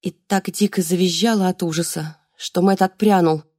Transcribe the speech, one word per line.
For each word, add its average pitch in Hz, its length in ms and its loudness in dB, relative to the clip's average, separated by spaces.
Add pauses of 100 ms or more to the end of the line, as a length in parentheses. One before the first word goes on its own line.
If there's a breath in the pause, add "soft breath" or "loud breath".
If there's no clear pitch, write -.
И 185 100 -6
так - 400 -4
дико 196 320 -2
завизжала 185 640 0
от 180 160 -2
ужаса, 160 540 -6 (200)
что - 240 -6
Мэтт 196 220 2
отпрянул 185 640 2 (140)